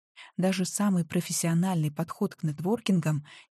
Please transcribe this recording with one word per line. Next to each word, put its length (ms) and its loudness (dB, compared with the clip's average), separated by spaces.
Даже 260 2
самый 400 2
профессиональный 880 0
подход 440 -4
к 80 -16
нетворкингам 840 0